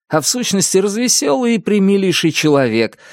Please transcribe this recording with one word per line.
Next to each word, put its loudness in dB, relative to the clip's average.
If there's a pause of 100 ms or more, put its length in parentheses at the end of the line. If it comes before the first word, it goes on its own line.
а 0
в -6
сущности -2
развеселый 0
и -2
примилейший 0
человек, 0 (160)